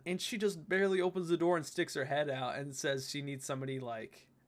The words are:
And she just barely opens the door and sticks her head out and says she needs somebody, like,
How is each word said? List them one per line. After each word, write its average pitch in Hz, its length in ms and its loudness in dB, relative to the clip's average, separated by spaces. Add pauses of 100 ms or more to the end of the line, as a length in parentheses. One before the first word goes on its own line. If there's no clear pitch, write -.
And 180 140 0
she - 180 -4
just 190 280 0
barely 190 360 4
opens 180 260 0
the 170 80 6
door 170 220 4
and 147 80 -4
sticks - 260 -2
her 135 140 0
head 147 240 2
out 131 260 -2
and 143 180 -6
says 135 360 -2
she 143 100 -4
needs 139 240 -6
somebody, 135 360 -4
like, 113 480 -10 (200)